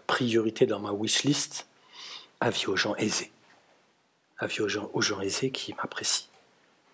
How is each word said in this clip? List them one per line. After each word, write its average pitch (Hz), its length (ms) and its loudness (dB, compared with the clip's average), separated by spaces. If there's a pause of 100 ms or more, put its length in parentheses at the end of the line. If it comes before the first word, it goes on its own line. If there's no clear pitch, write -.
priorité 113 600 4
dans 107 140 -2
ma 104 120 -4
wishlist. - 720 2 (760)
Avis - 260 0
aux 98 100 0
gens 101 200 2
aisés. - 360 0 (1080)
Avis - 220 -4
aux 104 80 2
gens, 104 260 -4
aux 123 80 2
gens 101 180 0
aisés 101 300 0
qui - 240 -8
m'apprécient. - 540 -2 (640)